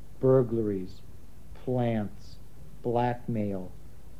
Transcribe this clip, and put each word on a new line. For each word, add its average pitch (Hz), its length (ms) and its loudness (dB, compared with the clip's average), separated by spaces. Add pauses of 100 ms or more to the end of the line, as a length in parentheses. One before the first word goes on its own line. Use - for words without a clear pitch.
(180)
burglaries, 113 840 4 (640)
plants, 117 720 0 (460)
blackmail, 113 880 0 (500)